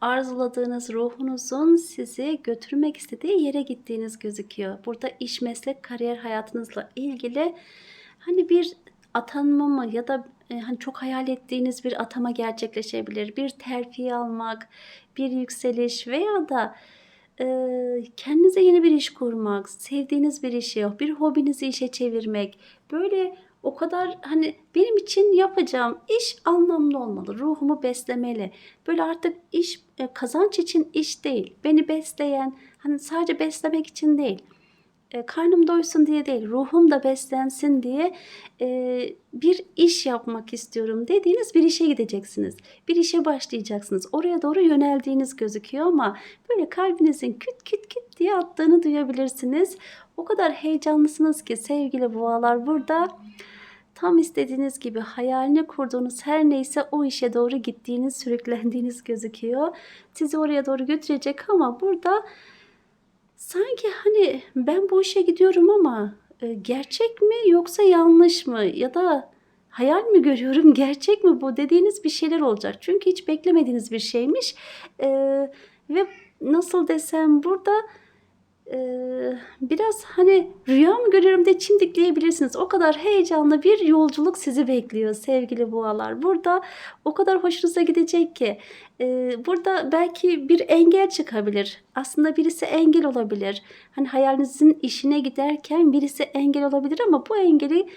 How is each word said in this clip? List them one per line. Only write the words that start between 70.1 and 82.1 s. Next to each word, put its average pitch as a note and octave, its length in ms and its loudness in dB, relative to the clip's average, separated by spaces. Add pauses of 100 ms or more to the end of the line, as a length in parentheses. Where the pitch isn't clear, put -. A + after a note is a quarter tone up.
görüyorum, C4+ 520 6
gerçek C#4+ 500 0
mi C#4+ 160 4
bu C4+ 160 -4
dediğiniz E4+ 480 2
bir D4+ 60 -2
şeyler D#4+ 300 -2
olacak. G#3 400 -2
Çünkü F#4+ 300 0
hiç F#4 180 -4
beklemediğiniz D#4 640 0
bir A3+ 60 -4
şeymiş. C4+ 560 -4 (460)
E, C4+ 80 -2 (840)
ve F#4 160 0 (340)
nasıl E4+ 480 0
desem D#4 540 2
burada, F#4+ 300 -2 (1000)
e, B3+ 60 -6 (800)
biraz F#4 440 -2
hani F#4 460 4 (180)
rüya D4+ 260 6
mı A#4+ 160 2
görüyorum F#4 340 6
diye F#4 140 6
çimdikleyebilirsiniz. E4+ 1000 2